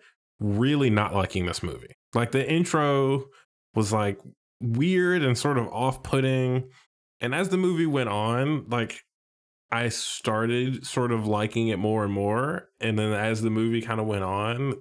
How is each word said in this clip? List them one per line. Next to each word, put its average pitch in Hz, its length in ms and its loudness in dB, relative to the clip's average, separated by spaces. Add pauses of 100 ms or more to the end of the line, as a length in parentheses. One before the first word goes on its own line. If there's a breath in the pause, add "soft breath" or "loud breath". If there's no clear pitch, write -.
(400 soft breath)
really 127 500 4
not 104 240 4
liking 92 320 0
this 87 160 -4
movie. - 340 -8 (180)
Like, - 180 0
the 135 180 0
intro 143 760 2 (500 loud breath)
was, 107 160 2
like, 104 280 0 (400)
weird 180 640 2
and 123 140 2
sort 143 200 0
of 113 100 -2
off-putting. 131 1000 0 (500 loud breath)
And 123 160 -4
as 180 140 0
the 180 80 0
movie 180 280 2
went 139 240 0
on, 120 600 0
like, 117 320 -4 (680)
I 117 180 0
started 120 960 -2
sort 123 260 -2
of 113 140 0
liking 107 440 0
it 101 100 -2
more 107 240 0
and 101 80 -2
more. 113 580 -2 (120)
And 110 180 0
then 107 140 0
as 110 280 -2
the 110 80 2
movie 113 320 2
kinda 110 220 -2
went 104 200 -2
on, 113 580 -2